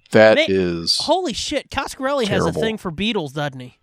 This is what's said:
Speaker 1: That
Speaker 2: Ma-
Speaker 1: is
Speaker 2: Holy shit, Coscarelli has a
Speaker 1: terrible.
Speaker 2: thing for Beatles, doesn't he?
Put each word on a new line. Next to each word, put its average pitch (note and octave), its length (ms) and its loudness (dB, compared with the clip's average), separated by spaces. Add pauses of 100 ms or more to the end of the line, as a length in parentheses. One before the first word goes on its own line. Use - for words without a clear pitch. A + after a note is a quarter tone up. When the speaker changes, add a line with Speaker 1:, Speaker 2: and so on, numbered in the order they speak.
(120)
Speaker 1:
That A2 260 8
Speaker 2:
Ma- D#4 100 4
Speaker 1:
is F2 540 0
Speaker 2:
Holy E4 320 0
shit, - 360 -6
Coscarelli C4+ 580 -4
has G3 160 0
a - 20 0
Speaker 1:
terrible. E3+ 160 -2
Speaker 2:
thing A3 160 -2
for F#3 140 -8
Beatles, F3 420 -4
doesn't C#3+ 260 -6
he? B2 240 -18